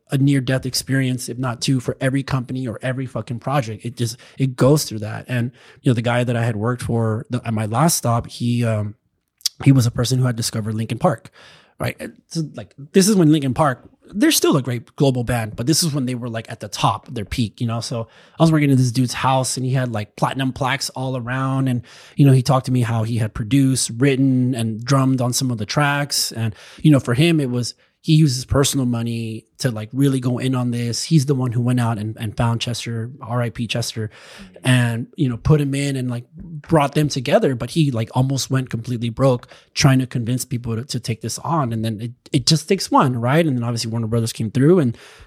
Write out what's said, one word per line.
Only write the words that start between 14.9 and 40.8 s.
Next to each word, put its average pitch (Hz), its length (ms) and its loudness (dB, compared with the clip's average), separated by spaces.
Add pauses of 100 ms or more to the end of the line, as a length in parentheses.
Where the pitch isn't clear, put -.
global 127 300 2
band, 113 320 -4
but 120 100 -6
this 156 160 2
is 156 100 -2
when 139 120 -2
they 127 100 -4
were, 120 140 -8
like, 113 200 -8
at 120 120 -14
the 104 80 -10
top - 400 -2
of 143 40 -14
their 110 120 -6
peak, - 340 -4
you 120 80 -2
know? 113 140 -4
So 117 260 -6 (320)
I 156 40 4
was 165 100 6
working 147 160 2
in 135 80 6
this 127 160 2
dude's 123 200 0
house, 131 440 0
and 127 80 -6
he 131 80 -2
had, 127 180 -2
like, 113 240 -8
platinum 131 380 -2
plaques 135 380 -4
all 131 260 -6
around. 131 500 -2
And, 123 140 -2 (340)
you 143 100 6
know, 135 60 8
he 131 100 6
talked 131 260 0
to 127 40 0
me 127 120 2
how 113 200 0
he 113 140 -4
had 107 160 -2
produced, 131 640 0
written, 131 580 2
and 113 260 -4
drummed 131 380 2
on 123 140 0
some 127 180 -2
of 117 60 -4
the 107 80 -6
tracks. 143 680 -2
And, 110 240 -4 (260)
you 160 80 6
know, 139 120 6
for 120 140 -2
him, 160 260 2
it 131 80 -2
was, 123 240 -4 (260)
he - 140 0
used 156 220 6
his 127 100 -8
personal 135 400 0
money 117 600 -4 (100)
to, 127 140 -2
like, 107 200 -8
really 135 300 2
go 123 160 0
in 131 180 -2
on 123 160 0
this. 120 320 -4
He's 156 220 4
the 143 100 0
one 127 160 -2
who 117 80 -2
went 123 220 2
out 117 160 0
and, 110 200 -6
and 107 200 -8
found 117 240 0
Chester, 117 580 -6
R 120 220 -4
I 120 80 -2
P 120 180 -6
Chester, 113 420 -4 (540)
and, 120 440 0 (100)
you 147 100 2
know, 120 80 -2
put 151 240 4
him 139 160 -2
in 139 220 -2
and, 127 120 -4
like, 120 240 -6
brought 156 640 -2
them 151 140 0
together. 143 440 0
But 120 180 -6
he, 151 200 2
like, 113 220 -2
almost 131 360 0
went 131 200 -2
completely 117 400 -6
broke 127 400 0 (240)
trying 131 260 4
to 127 80 -2
convince 123 380 -4
people 120 320 -6
to, 113 80 -8